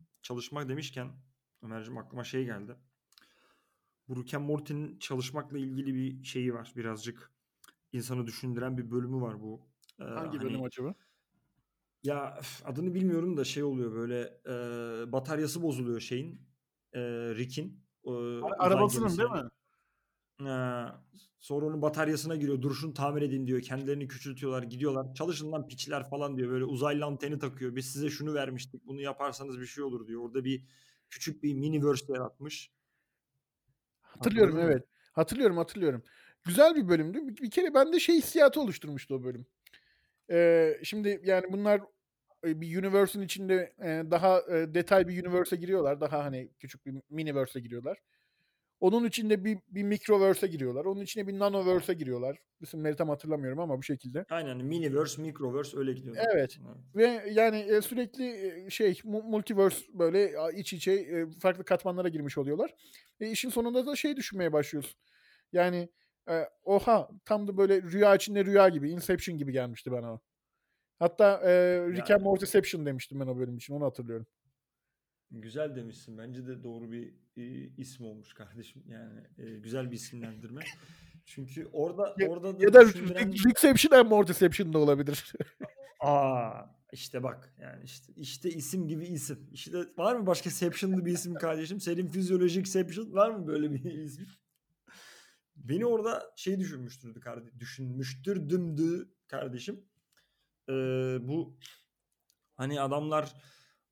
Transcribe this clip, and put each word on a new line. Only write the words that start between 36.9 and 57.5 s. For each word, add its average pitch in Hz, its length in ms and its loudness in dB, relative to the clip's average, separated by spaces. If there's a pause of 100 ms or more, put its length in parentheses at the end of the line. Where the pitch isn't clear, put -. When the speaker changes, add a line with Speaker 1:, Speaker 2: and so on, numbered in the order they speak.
Speaker 2:
Bir, 220 140 -10
bir 226 80 -6
kere 359 240 0
bende 311 260 6
şey 339 160 4
hissiyatı 294 440 4
oluşturmuştu 151 540 -6
o 127 100 -6
bölüm. 123 220 -10 (840)
Ee, 165 520 6
şimdi 202 420 -2
yani 185 280 2
bunlar, 202 280 2 (640)
e, 160 160 -2
bir 165 180 -6
universe'ün 196 440 2
içinde, 185 560 -2
e, 160 320 -4
daha, 180 300 6
e, 165 340 -2
detay 175 340 4
bir 180 180 -6
universe'e 180 320 0
giriyorlar. 165 420 0
Daha 147 240 -2
hani 131 340 -8
küçük - 280 -20
bir 135 240 -10
miniverse'e 143 520 -4
giriyorlar. 123 360 -10 (800)
Onun 220 240 4
içinde 214 400 0
bir, 214 140 0 (100)
bir 196 140 -6
microverse'e 202 680 4
giriyorlar. 139 360 -4
Onun 196 160 -2
içine 202 260 -8
bir 196 120 -6
nanoverse'e 190 560 2
giriyorlar. 131 440 -4 (220)
İsimleri 156 360 -4
tam 156 120 -2
hatırlamıyorum 147 500 -4
ama 156 200 -2
bu 135 40 -10
şekilde. 139 480 -6
Speaker 1:
Aynen, 139 340 -6
miniverse, 151 580 -2
microverse 143 560 -6
öyle 135 140 -2
gidiyorlar. 127 320 -6 (100)
Speaker 2:
Evet. 139 320 0
Speaker 1:
Evet. 123 100 -18 (180)
Speaker 2:
Ve 220 360 4
yani, 220 260 4